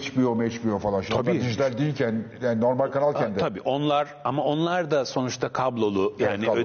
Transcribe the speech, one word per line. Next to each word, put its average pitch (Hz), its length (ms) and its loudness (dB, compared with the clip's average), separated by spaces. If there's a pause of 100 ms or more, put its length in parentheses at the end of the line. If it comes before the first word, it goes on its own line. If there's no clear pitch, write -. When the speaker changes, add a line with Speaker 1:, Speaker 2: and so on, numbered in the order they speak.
(160)
Speaker 1:
H 131 60 4
B 127 40 4
O, 117 120 2
H 117 300 0
B 107 40 2
O 101 60 0
falan. 98 220 0
Şimdi 110 180 -2
Speaker 2:
Tabii. 120 120 0
Speaker 1:
onlar 117 120 2
dijital 120 360 0
değilken, 120 460 0 (180)
yani 117 180 0
normal 127 280 2
kanalken 139 440 0
Speaker 2:
Aa, - 20 -6
Speaker 1:
de. 98 40 -4
Speaker 2:
tabii 101 220 -2
onlar, 143 540 0 (100)
ama 135 200 0
onlar 165 460 0
da 143 140 2
sonuçta 127 440 -2
kablolu, 107 680 0
Speaker 1:
Evet, 110 120 2
Speaker 2:
yani 107 160 -2
Speaker 1:
kablolu. 117 180 2